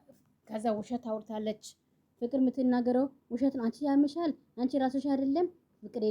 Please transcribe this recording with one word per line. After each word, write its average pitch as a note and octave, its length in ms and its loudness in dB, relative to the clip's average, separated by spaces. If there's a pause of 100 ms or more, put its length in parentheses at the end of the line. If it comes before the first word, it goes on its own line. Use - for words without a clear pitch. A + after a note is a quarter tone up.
(480)
ከዛ A3 240 -8
ውሸት A3 340 -6
አውርታለች። A3 580 -6 (580)
ፍቅር A#3+ 180 -2
የምትናገረው B3 680 2 (240)
ውሸት C4 240 0
ነው። B3+ 100 -2
«አንቺ A#3 180 0
ያምሻል፣ C#4+ 500 2 (220)
አንቺ B3+ 260 -2
ራስሽ C4 280 0
አይደለም?» C#4 400 2 (300)
«ፍቅሬ A3 340 -8